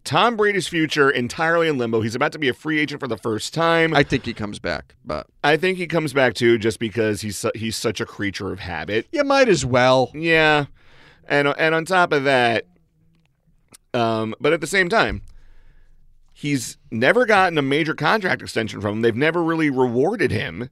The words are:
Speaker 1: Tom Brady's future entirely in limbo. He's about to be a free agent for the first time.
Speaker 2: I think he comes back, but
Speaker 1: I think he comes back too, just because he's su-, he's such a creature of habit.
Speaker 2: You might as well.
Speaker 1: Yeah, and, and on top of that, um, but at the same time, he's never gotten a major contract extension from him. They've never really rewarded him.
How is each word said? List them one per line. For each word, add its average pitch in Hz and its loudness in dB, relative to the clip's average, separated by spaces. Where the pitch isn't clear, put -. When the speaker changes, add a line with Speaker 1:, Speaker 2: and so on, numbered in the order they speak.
Speaker 1:
Tom 208 0
Brady's 208 0
future 156 2
entirely 160 0
in 147 -2
limbo. 113 0
He's 110 -2
about 147 0
to - -10
be 143 0
a 120 2
free 156 -4
agent 147 -4
for 139 -8
the 117 -6
first 110 -6
time. 165 2
Speaker 2:
I 143 4
think - -4
he 120 -8
comes 104 -10
back, - -8
but - -10
Speaker 1:
I 147 4
think 180 -2
he 180 -8
comes 156 -2
back 131 2
too, 117 4
just 107 -2
because 113 -6
he's 107 -8
su-, - -4
he's 110 -8
such 110 -4
a 113 -6
creature 98 -8
of 92 -10
habit. 90 -4
Speaker 2:
You 294 0
might 269 4
as 151 2
well. 127 4
Speaker 1:
Yeah, 156 2
and, 143 2
and 160 0
on 160 0
top 180 2
of 139 2
that, 123 2
um, 113 -2
but 143 2
at 165 0
the 156 -6
same 190 0
time, 139 0
he's 143 -4
never 151 2
gotten 185 2
a 143 2
major 147 0
contract 165 -2
extension 107 -6
from 104 -2
him. 113 -4
They've 113 2
never 165 0
really 160 0
rewarded 127 0
him. 104 -6